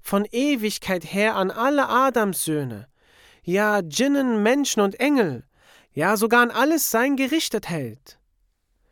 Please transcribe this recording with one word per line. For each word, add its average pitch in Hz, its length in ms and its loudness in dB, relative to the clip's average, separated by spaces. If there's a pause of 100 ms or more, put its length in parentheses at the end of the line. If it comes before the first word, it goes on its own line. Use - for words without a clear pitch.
von 202 240 -2
Ewigkeit 214 800 -2
her 202 320 0
an 190 140 0
alle 269 380 0
Adamssöhne, 175 1000 0 (540)
ja 202 400 0
Djinnen, 233 600 0
Menschen 254 380 2
und 196 180 0
Engel, 233 460 0 (480)
ja 185 240 0
sogar 226 260 4
an 240 80 2
alles 285 400 0
Sein 262 260 0
gerichtet 262 520 -2
hält. - 500 -8 (720)